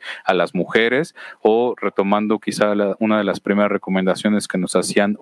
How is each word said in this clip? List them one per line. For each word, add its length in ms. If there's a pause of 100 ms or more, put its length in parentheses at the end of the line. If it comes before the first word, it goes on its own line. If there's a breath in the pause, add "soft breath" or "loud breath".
(240 loud breath)
a 120
las 180
mujeres? 640 (260 loud breath)
O 340
retomando 600
quizá 380
la, 240
una 180
de 60
las 160
primeras 320
recomendaciones 760
que 120
nos 160
hacían 460